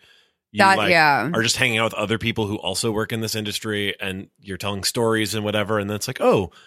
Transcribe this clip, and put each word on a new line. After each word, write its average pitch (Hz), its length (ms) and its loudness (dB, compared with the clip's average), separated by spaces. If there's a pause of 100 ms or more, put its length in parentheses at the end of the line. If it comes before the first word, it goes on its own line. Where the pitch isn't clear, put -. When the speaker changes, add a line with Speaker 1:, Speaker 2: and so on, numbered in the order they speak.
(520)
Speaker 1:
You, 110 60 -4
Speaker 2:
That, 196 200 6
Speaker 1:
like, 185 120 2
Speaker 2:
yeah. 151 440 4
Speaker 1:
are 113 80 0
just 113 140 0
hanging 120 220 2
out 113 80 2
with 104 80 -2
other 104 240 -2
people 110 300 -2
who 104 100 -4
also 95 340 -2
work 107 220 -2
in 113 80 -4
this 110 120 -4
industry, 104 680 -4
and 98 260 -6 (140)
you're 98 160 -10
telling 98 260 -6
stories 110 520 0
and 107 100 -4
whatever, 104 340 0
and 101 100 -4
then 104 60 -4
it's - 140 -6
like, 123 100 -10
"Oh, 151 320 4 (160)